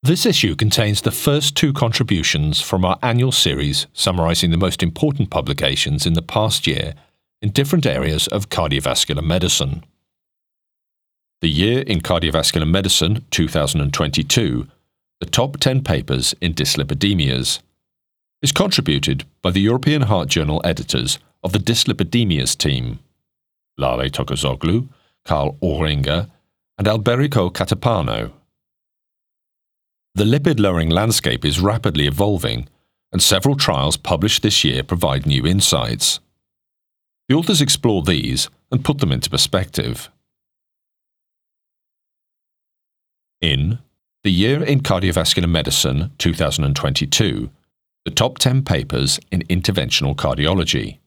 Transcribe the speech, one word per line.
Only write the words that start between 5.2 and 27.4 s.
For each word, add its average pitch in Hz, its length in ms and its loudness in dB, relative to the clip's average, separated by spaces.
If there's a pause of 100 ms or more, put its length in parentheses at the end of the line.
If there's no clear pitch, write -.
publications 71 760 -2
in 87 60 2
the 82 100 0
past - 460 -2
year - 260 -2 (480)
in 104 80 0
different 139 360 2
areas 76 420 0
of 101 200 -4
cardiovascular 69 760 -2
medicine. 82 580 0 (1600)
The 85 80 0
Year 101 320 2
in 85 220 -2
Cardiovascular 80 680 0
Medicine 92 600 2
two 78 180 0
thousand 73 320 0
and 71 120 0
twenty-two, 73 760 0 (500)
the - 80 -10
top 139 320 0
ten 131 240 0
papers 65 580 -2
in 85 140 -2
dyslipidemias, 71 1040 0 (840)
is 139 100 0
contributed 76 720 0 (180)
by 92 80 2
the 92 100 2
European 135 420 2
Heart 98 260 0
Journal 76 360 0
editors 67 540 -2 (240)
of 90 100 -4
the 98 60 2
dyslipidemias 95 1000 0
team, 60 440 -2 (760)
Lale 65 320 -2
Tokosoglu, 73 800 -2 (360)
Karl 76 360 -2
Oehringer, 76 680 0 (480)
and 101 80 0
Alberico 113 680 2